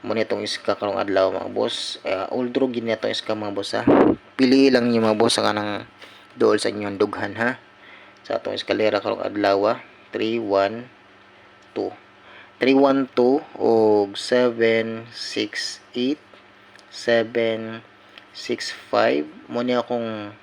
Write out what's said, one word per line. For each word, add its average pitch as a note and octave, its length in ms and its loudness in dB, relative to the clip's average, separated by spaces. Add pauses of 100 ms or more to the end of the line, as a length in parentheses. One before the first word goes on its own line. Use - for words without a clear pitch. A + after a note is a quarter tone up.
Muna G#2+ 200 -2
itong G#2 200 -4
iska - 360 -4
karong G2+ 160 -2
adlaw, F#2+ 400 2
mga F#2+ 160 -6
boss. A2 560 -4
Ah, F#2+ 240 -4
all B2+ 160 -2
draw B2+ 240 0
gini A2+ 240 -2
itong A2 160 -4
iska, A2 240 -4
mga G#2 160 -6
boss, G2+ 240 -6
ha? A2+ 80 -2 (560)
Pili C3+ 320 6
lang A#2+ 160 4
niyo, A#2 160 2
mga G#2+ 160 2
boss, A2+ 200 4
ang G#2+ 120 2
anang G#2 200 -4 (680)
dool A2 160 6
sa G#2 160 -2
inyong G#2 240 -6
dughan, G2+ 400 -2
ha? A#2 240 -2 (640)
Sa - 160 -4
atong G2+ 160 -6
eskalera G#2 480 0
karong G#2 160 -4
adlaw, G2+ 400 0 (160)
ah. - 20 -14 (380)
Three A2 240 -2
one G#2 480 0 (880)
two. G2 160 -4 (720)
Three C3+ 140 4
one C3+ 340 2
two C3 320 2 (140)
og G#2+ 580 4
seven A2+ 920 0
six - 760 -8 (140)
eight, B2+ 240 -2 (720)
seven A2+ 880 -2 (480)
six - 400 -8
five. B2 540 0 (240)
Mo A#2+ 180 -4
ni B2 80 0
akong A2+ 680 -4